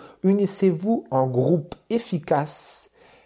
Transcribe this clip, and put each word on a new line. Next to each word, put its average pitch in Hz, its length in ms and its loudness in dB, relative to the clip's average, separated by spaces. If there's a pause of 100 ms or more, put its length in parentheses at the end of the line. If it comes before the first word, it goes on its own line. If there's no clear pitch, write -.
(240)
unissez-vous 196 880 2
en 131 160 2
groupe 147 480 0 (160)
efficace, - 1000 -2 (360)